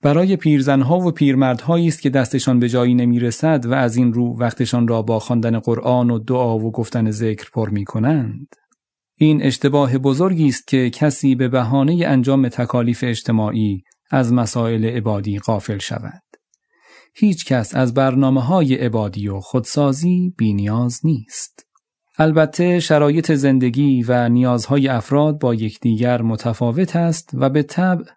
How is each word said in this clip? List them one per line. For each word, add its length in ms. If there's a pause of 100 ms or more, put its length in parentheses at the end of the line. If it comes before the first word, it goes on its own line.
برای 340
پیرزن‌ها 640
و 120
پیرمردهایی 760
است 140
که 80
دستشان 500
به 100
جایی 240
نمی‌رسد 720
و 80
از 220
این 180
رو 260
وقتشان 480
را 140
با 180
خواندن 400
قرآن 520
و 80
دعا 400
و 120
گفتن 400
ذکر 420
پر 160
می‌کنند. 800 (720)
این 240
اشتباه 540
بزرگی 500
است 200
که 220
کسی 460
به 120
بهانه 600
انجام 420
تکالیف 580
اجتماعی 760 (280)
از 220
مسائل 520
عبادی 540
غافل 380
شود. 440 (920)
هیچ 300
کس 300
از 180
برنامه‌های 840
عبادی 520
و 120
خودسازی 1000
بی‌نیاز 680
نیست. 600 (560)
البته 600
شرایط 520
زندگی 720
و 260
نیازهای 580
افراد 520
با 140
یکدیگر 680
متفاوت 720
است 380
و 160
به 140
طبع 400 (140)